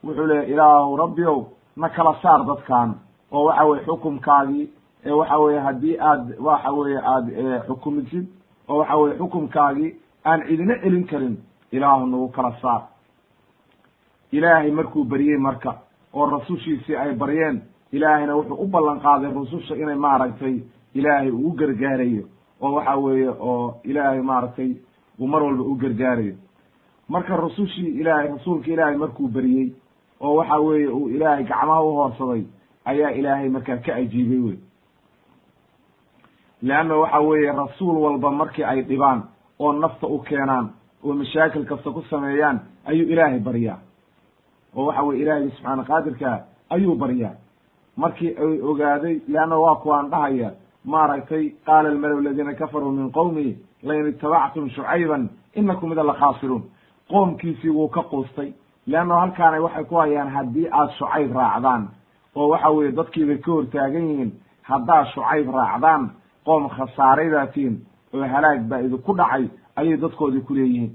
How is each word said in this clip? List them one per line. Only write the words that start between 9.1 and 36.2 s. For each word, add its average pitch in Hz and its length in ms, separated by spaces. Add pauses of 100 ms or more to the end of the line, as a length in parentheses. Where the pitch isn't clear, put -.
xukumkaagii 151 760 (300)
aan 160 240
cidina 170 340
celin 180 240
karin, 131 300 (360)
Ilaahu 135 340
nagu 127 220
kala 120 240 (100)
saar. 123 200 (1500)
Ilaahay 156 380
markuu 151 340
baryey 143 340
marka, 131 360 (400)
oo 147 120
rasushiisii 143 720
ay 139 180
baryeen, 139 480 (300)
Ilaahayna 147 440
wuxuu 147 260
u 196 40
ballan 156 340
qaaday 143 320
rususha 139 440
inay 151 200
maaragtay 131 640 (340)
Ilaahay 139 360
uu 127 180
u 175 40
gargaarayo, 127 720 (360)
oo 139 140
waxa 139 220
weeye, 131 320
oo 120 460 (100)
Ilaahay 135 380
maaragtay 127 520 (460)
uu 127 60
mar 151 160
walba 135 200
u 135 140
gargaarayo. 117 580 (720)
Marka 180 280
rusushii 165 640
Ilaahay, 151 280
rasuulka 143 420
Ilaahay 156 260
markuu 147 320
baryey, 127 440 (480)
oo 147 160
waxa 156 240
weeye, 151 280
uu 131 200
Ilaahay 143 360
gacmaha 143 380
u 156 140
hoorsaday, 123 480 (400)
ayaa 143 260
Ilaahay 139 380
markaa 131 280
ka 120 180
ajiibay 123 440
wey. 107 200 (2000)